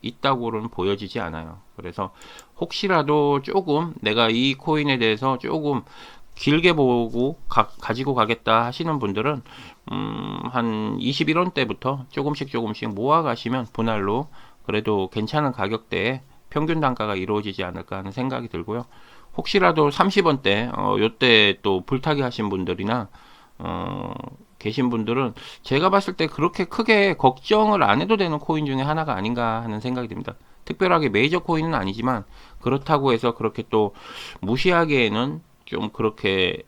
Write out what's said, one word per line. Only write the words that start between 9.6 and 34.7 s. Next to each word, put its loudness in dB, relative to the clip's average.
음, -6
한 -2
이십일 0
원 0
대부터 -4
조금씩 -4
조금씩 -4
모아가시면 0
분할로 0
그래도 -2
괜찮은 -2
가격대에 -4
평균 0
단가가 0
이루어지지 -2
않을까 -8
하는 -8
생각이 -4
들고요. -6
혹시라도 4
삼십 4
원대, 2
어, 0
요때 6
또 2
불타기 0
하신 -2
분들이나, -2
어, -6
계신 0
분들은 -2
제가 2
봤을 0
때 0
그렇게 -2
크게 2
걱정을 2
안 4
해도 2
되는 0
코인 -2
중에 0
하나가 -2
아닌가 -2
하는 -6
생각이 -4
듭니다. -10
특별하게 2
메이저 2
코인은 0
아니지만 -2
그렇다고 2
해서 0
그렇게 -4
또 2
무시하기에는 2